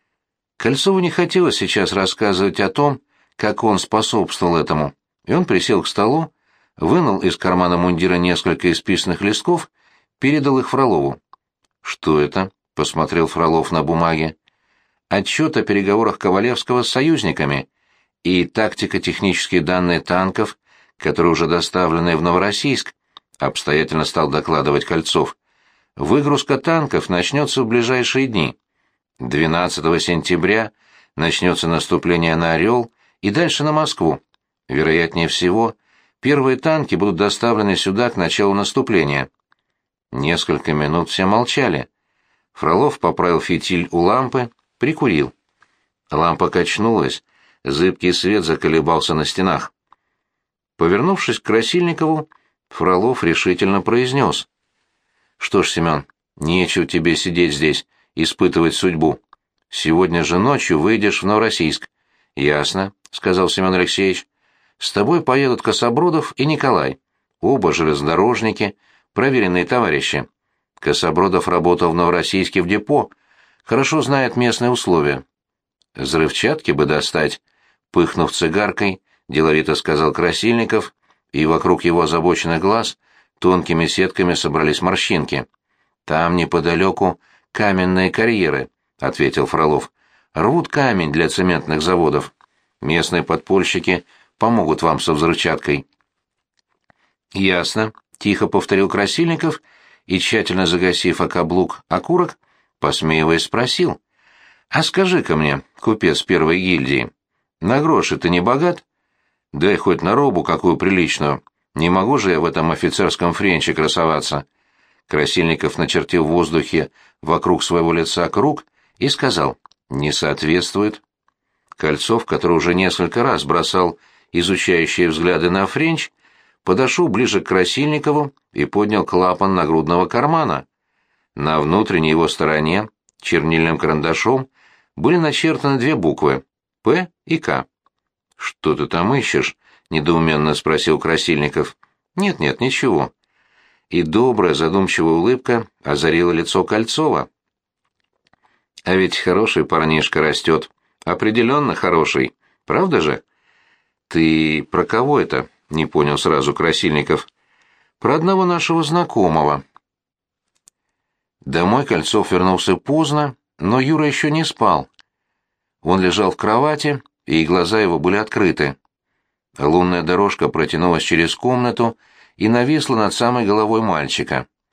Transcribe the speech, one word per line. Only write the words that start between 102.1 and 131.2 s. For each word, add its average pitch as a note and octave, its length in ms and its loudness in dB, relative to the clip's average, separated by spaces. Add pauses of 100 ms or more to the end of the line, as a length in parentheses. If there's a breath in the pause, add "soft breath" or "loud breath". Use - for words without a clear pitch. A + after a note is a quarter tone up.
посмеиваясь, D#2+ 640 0
спросил: - 580 -2 (680 soft breath)
«А D#3 140 0
скажи-ка F3+ 520 0
мне, D2+ 280 0 (160)
купец F#2+ 440 0
первой E2 360 2
гильдии, C#2 520 0 (500)
на A#2+ 200 0
гроши A#2+ 360 0
ты F2 120 0
не F2+ 120 2
богат? C#3+ 420 0 (680)
Дай F2+ 260 2
хоть F2 240 0
на F2+ 140 0
робу B2 280 2
какую E2 340 0
приличную. D#2 640 0 (320)
Не E2 140 0
могу G2 280 2
же G2+ 140 0
я D#2+ 80 2
в D#2+ 60 0
этом E2 260 0
офицерском E2+ 640 0
френче F2+ 400 0
красоваться». D#2 720 -2 (640)
Красильников D#2 720 0
начертил E2 440 0
в D2+ 40 -2
воздухе D#2+ 640 0 (300 soft breath)
вокруг D#2+ 420 0
своего E2+ 300 0
лица E2 360 -2
круг C#3+ 360 -2 (340)
и C#3 100 0
сказал: E2+ 480 -2 (320)
«Не C#2+ 220 -4
соответствует». E2 880 -2 (680)
Кольцов, D#2 560 -2
который - 320 2
уже F2 180 2
несколько F#2 480 0
раз G#2 200 0
бросал E2 540 0 (340 soft breath)
изучающие E2+ 800 0
взгляды E2 400 0
на F#2+ 160 0
френч, D#3+ 460 -2 (520 soft breath)
подошёл C3 440 2
ближе G2+ 340 0
к - 60 -12
Красильникову D3 880 0 (200)
и D2 120 -2
поднял G#2 400 0
клапан F2+ 500 2
нагрудного E2 500 2
кармана. B2+ 600 -2 (680)